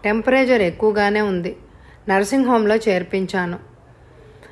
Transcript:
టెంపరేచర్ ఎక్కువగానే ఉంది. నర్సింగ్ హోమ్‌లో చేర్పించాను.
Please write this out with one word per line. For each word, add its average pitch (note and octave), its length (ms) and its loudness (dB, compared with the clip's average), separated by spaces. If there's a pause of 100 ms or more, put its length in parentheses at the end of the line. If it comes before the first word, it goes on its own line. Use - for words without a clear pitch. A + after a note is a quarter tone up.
టెంపరేచర్ A#3+ 580 2
ఎక్కువగానే G#3 600 0
ఉంది. F3+ 340 -4 (540)
నర్సింగ్ G3+ 360 2
హోమ్‌లో A3 300 2
చేర్పించాను. F3+ 840 -4 (920)